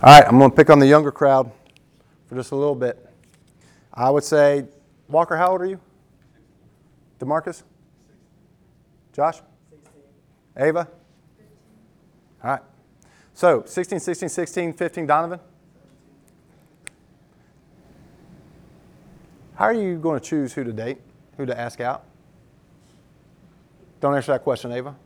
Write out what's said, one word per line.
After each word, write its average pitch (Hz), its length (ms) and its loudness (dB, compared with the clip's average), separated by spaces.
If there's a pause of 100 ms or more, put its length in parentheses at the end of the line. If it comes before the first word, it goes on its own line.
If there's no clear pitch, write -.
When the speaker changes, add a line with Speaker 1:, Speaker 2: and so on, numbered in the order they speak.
Speaker 1:
All 143 160 12
right, 139 80 8
I'm 123 120 4
gonna 135 120 6
pick 156 200 4
on 147 80 8
the 139 80 4
younger 147 260 4
crowd 135 400 0 (720)
for - 100 -20
just 123 180 -10
a 139 40 -6
little 143 180 -2
bit. 123 320 -8 (840)
I 123 160 -2
would 143 160 0
say, 143 400 2 (440)
Walker, 165 280 -2
how 180 160 0
old 185 80 -4
are 180 60 -8
you? 190 120 -10 (1400)
DeMarcus? 156 460 -8 (1500)
Josh? 156 300 -4 (260)
Speaker 2:
Sixteen. - 340 -20 (540)
Speaker 1:
Ava? 156 320 -2 (1500)
All 120 80 -8
right. 131 120 -6 (720)
So, 151 320 0
sixteen, 180 340 -8
sixteen, 170 300 -10
sixteen, 170 420 -8
fifteen, 170 320 -8
Donovan? 165 340 -4 (4000)
How 196 120 0
are 220 80 0
you 190 240 -6
gonna 156 200 -4
choose 143 360 -6
who 139 100 -8
to 117 80 -10
date, 113 240 -10 (400)
who 139 80 -10
to 120 160 -8
ask 120 180 -12
out? 123 260 -8 (2000)
Don't 143 140 -2
answer 139 180 -4
that 127 120 -4
question, 123 280 -6
Ava. 127 340 -12